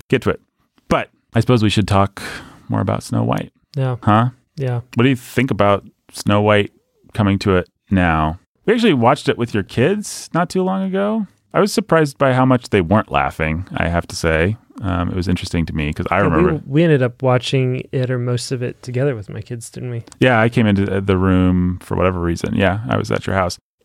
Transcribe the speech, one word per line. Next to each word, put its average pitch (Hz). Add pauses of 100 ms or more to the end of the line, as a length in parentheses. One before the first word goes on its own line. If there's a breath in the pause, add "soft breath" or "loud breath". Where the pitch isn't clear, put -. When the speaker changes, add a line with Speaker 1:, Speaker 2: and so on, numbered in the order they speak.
Speaker 1:
get 127
to 101
it. - (480)
But 143 (240)
I 117
suppose 117
we 107
should 95
talk 98 (460 loud breath)
more 110
about 104
Snow 113
White. - (240)
Speaker 2:
Yeah. 131
Speaker 1:
Huh? 113 (260)
Speaker 2:
Yeah. 123 (140)
Speaker 1:
What 117
do 139
you 131
think -
about 101 (260)
Snow 104
White 104 (400)
coming 98
to 98
it 90 (200)
now? 85 (260)
We 202
actually 226
watched 131
it 117
with 117
your 101
kids 190
not 170
too 185
long 190
ago. 202 (280)
I 151
was 208
surprised 160
by 135
how 127
much 127
they 104
weren't 98
laughing, 78
I 82
have 85
to -
say. 82 (240)
Um, 87
it 90
was 90
interesting 90
to 82
me 76
'cause -
I 90
Speaker 2:
Yeah, 101
we, -
Speaker 1:
remember 165
Speaker 2:
we 143
ended 147
up 120
watching 127
it 127
or 127
most 123
of 123
it -
together 127
with 101
my 104
kids, 117
didn't 123
we? 117 (160)
Speaker 1:
Yeah, 127
I 120
came 120
into 98
the 98
room 90
for -
whatever 90
reason. 85
Yeah, 98
I 113
was 104
at -
your 95
house. 90 (260)